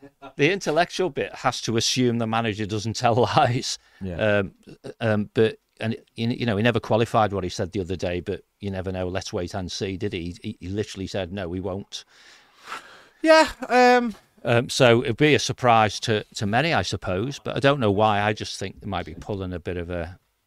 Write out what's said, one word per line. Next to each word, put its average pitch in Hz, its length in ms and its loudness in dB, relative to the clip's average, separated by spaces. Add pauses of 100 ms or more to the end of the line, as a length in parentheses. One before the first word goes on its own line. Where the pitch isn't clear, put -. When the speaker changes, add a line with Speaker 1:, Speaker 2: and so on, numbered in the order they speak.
(360)
Speaker 1:
the 151 160 4
intellectual 175 580 0
bit 104 240 -6
has - 280 -4
to 113 140 0
assume 120 420 2
the 117 80 -2
manager 110 380 -2
doesn't 104 300 -4
tell 117 200 2
<laughs> 113 220 2
lies. 127 420 0 (220)
Speaker 2:
Yeah. 92 160 -8
Speaker 1:
Um, 104 380 0 (460)
um, 107 340 0
but, 110 240 2 (220)
and, 110 160 -4 (180)
you, 117 140 -4
you 123 180 -2
know, 98 100 0
he 104 60 0
never 117 180 2
qualified 110 520 2
what 95 120 -2
he 90 60 -4
said 95 220 -6
the 104 80 -4
other 90 160 -4
day, 87 240 -4
but 87 220 -6 (180)
you 101 100 -8
never 95 220 -6
know. 92 160 -4
Let's 92 240 -6
wait 90 220 -6
and 92 160 -6
see, 98 260 -6
did 95 160 -6
he? 87 300 -8
He, 107 180 -10
he 87 80 -12
literally 98 380 -6
said, 92 260 -6
"No, 98 160 -8
we 92 120 -6
won't." 98 440 -10 (1160)
Speaker 2:
Yeah. 320 260 6 (200)
Um, 247 460 4 (300)
Speaker 1:
Um, 120 240 2
so 120 340 6
it'd 113 140 -2
be 147 180 6
a 107 60 4
surprise 113 600 2
to, 107 240 -2 (120)
to 110 100 -4
many, 131 260 0
I 107 100 2
suppose, 101 580 -4
but - 160 -6
I 131 40 -4
don't 139 200 4
know 107 100 4
why. 104 320 4
I 107 100 2
just - 280 -8
think - 200 -10
they 110 60 -12
might 90 180 -4
be 78 100 -14
pulling 95 380 -8
a 90 60 -6
bit 90 180 -8
of 87 140 -8
a, 87 300 -8 (260)